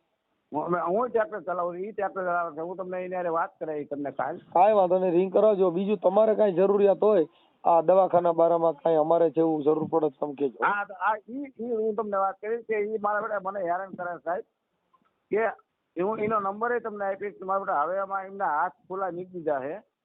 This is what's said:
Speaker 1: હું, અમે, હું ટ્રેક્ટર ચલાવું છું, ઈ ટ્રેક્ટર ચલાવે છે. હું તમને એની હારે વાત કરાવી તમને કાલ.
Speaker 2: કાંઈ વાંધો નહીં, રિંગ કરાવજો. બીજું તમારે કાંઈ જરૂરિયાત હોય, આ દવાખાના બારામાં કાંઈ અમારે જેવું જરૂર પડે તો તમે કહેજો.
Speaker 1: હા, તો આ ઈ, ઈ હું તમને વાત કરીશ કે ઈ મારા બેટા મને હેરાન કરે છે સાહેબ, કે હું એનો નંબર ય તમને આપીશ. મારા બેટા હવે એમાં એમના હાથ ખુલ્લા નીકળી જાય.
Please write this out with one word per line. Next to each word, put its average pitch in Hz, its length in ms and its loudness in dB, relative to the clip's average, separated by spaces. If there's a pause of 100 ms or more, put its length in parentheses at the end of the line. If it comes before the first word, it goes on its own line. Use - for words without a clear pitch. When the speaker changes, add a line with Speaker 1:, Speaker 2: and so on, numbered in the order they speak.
(520)
Speaker 1:
હું, 147 120 -4
અમે, 175 160 -2
હું 190 280 -2
ટ્રેક્ટર 214 320 -2
ચલાવું 175 340 -6
છું, 180 100 -8
ઈ 214 80 -10
ટ્રેક્ટર 190 300 -6
ચલાવે 175 340 -4
છે. 160 40 -10
હું 175 160 -8
તમને 185 280 -8
એની 185 120 -8
હારે 180 120 -4
વાત 165 300 -4
કરાવી 151 260 -6
તમને 143 260 -8
કાલ. 131 260 -6
Speaker 2:
કાંઈ 180 360 4
વાંધો 185 260 4
નહીં, 185 140 2
રિંગ 185 200 2
કરાવજો. 196 380 4
બીજું 190 280 -2
તમારે 214 360 4
કાંઈ 202 180 2
જરૂરિયાત 196 500 4
હોય, 202 240 4 (380)
આ 170 160 6
દવાખાના 175 520 4
બારામાં 165 400 4
કાંઈ 160 240 0
અમારે 165 340 4
જેવું 160 320 0
જરૂર 151 260 2
પડે 156 220 0
તો - 160 -6
તમે 147 80 -8
કહેજો. 135 320 -2
Speaker 1:
હા, 202 180 0
તો 196 100 -14
આ 190 200 -2 (140)
ઈ, 262 140 -10 (180)
ઈ 240 140 -4
હું 220 200 -2
તમને 208 220 -4
વાત 190 180 0
કરીશ 226 340 -6
કે 220 120 -2
ઈ 214 180 -4
મારા 208 220 -2
બેટા 214 240 -4
મને 196 160 -6
હેરાન 180 300 -4
કરે 175 280 -10
છે 135 60 -20
સાહેબ, 175 200 -6 (840)
કે - 720 -6
હું 214 160 -2
એનો 214 220 0
નંબર 208 320 -4
ય 240 60 0
તમને 208 260 -6
આપીશ. 196 380 -6
મારા 190 160 -2
બેટા 185 240 -2
હવે 170 140 -2
એમાં 196 300 -4
એમના 196 200 -6
હાથ 165 260 0 (160)
ખુલ્લા 190 220 -6
નીકળી 180 320 -10
જાય. 147 400 -4 (220)